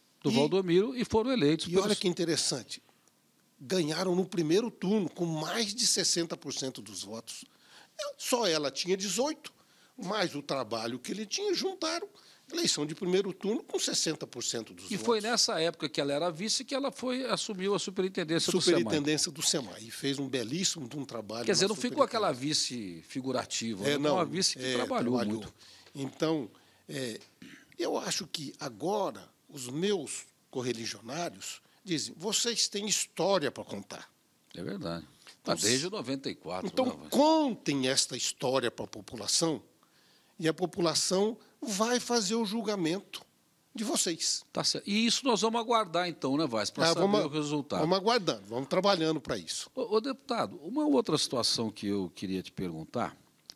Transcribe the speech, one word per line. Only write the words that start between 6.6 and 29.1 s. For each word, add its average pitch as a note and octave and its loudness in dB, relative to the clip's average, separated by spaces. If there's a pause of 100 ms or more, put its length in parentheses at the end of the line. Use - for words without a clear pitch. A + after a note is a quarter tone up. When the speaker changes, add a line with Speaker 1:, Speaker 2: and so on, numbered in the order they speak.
Speaker 2:
dos G2 -12
votos. A2+ -12 (720)
Só A#3+ 2
ela D3+ 2
tinha F3+ 0
dezoito, G#3+ -2 (420)
mas F3+ -2
o C#3+ -6
trabalho A#2 -4
que - -10
ele G#3 -6
tinha, G4 -2
juntaram F4 -2 (440)
eleição E4 0
de D3+ -6
primeiro F#3 2
turno G#3+ -2
com - -6
sessenta - -2
por A#2+ -10
cento A2+ -4
dos F2+ -16
Speaker 1:
E - -2
foi A3+ 2
Speaker 2:
votos. G#3 -2
Speaker 1:
nessa A3 2
época E3 0
que D3+ -2
ela C#3+ 0
era D#3+ 2
vice G#3+ -4
que - -6
ela C4+ -2
foi, B3+ -4
assumiu G3 0
a F3 2
superintendência F#3 0
do F#3 4
semai. D#3+ 6
Speaker 2:
Superintendência D3 0
do C#3+ -10
semai, G#2+ -2
e A2+ -14
fez C#3 -2
um C#3 -4
belíssimo C3 -2
de C#3+ -10
um C#3 -6
trabalho A2 -8
Speaker 1:
Quer G#3+ 4
dizer, F#3 6
Speaker 2:
na G3+ 2
Speaker 1:
não G#3+ 0
ficou B3+ 0
aquela G#3+ 2
Speaker 2:
superintendência. C#3 0
Speaker 1:
vice F2 -8
figurativa, A#2 -4
Speaker 2:
É, C#3+ 2
Speaker 1:
né? C#3+ 0
Foi D3+ 4
uma F3 4
Speaker 2:
não, D3 -2
Speaker 1:
vice E3+ 0
que B2+ -6
Speaker 2:
é, C3 0
Speaker 1:
trabalhou B2 0
Speaker 2:
trabalhou. A2 0
Speaker 1:
muito. G2 -14 (400)
Speaker 2:
Então, C#3+ -2 (380)
é, B2+ -6 (580)
eu - -2
acho - -4
que - -10
agora C#3 -4 (180)